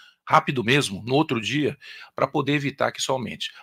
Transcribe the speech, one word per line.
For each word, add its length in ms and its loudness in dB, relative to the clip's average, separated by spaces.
rápido 380 4
mesmo, 420 2
no 80 0
outro 240 2
dia, 380 -2
pra 120 0
poder 280 0
evitar 380 0
que 60 -14
isso 140 -2
aumente. 400 -6